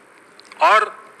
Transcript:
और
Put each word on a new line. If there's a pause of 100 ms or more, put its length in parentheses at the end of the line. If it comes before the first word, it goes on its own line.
(600)
और